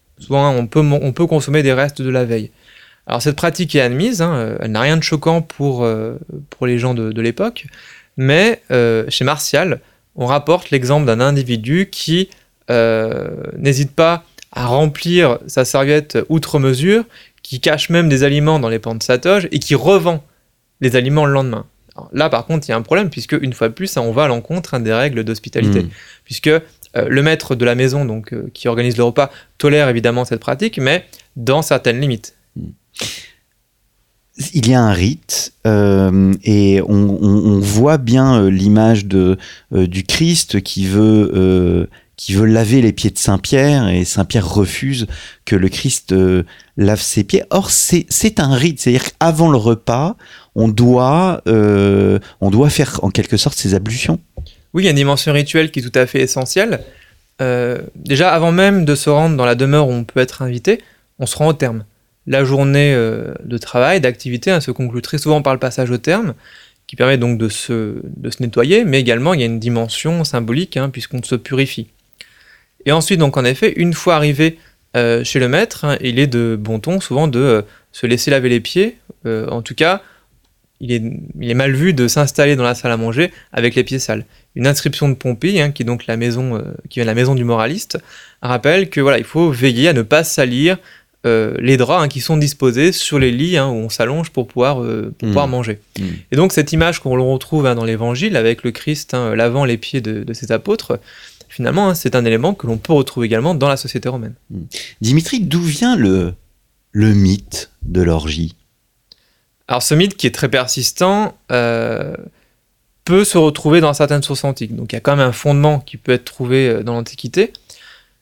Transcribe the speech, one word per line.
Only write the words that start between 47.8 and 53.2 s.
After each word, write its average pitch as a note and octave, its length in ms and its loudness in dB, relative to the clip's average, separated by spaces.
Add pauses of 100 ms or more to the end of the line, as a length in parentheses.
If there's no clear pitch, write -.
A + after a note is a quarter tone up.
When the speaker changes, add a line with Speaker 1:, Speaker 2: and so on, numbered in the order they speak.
Speaker 3:
c'est - 300 0
un C#3 140 2
rite, C3+ 260 0
c'est-à-dire B2 260 0 (120)
qu'avant D#3+ 320 2
le C#3+ 80 4
repas, A#2+ 580 0 (380)
on A2+ 140 2
doit, B2+ 800 4
euh, G2+ 720 4 (200)
on G2 120 0
doit B2+ 180 4
faire - 320 -2
en G2 80 0
quelque G#2 280 -2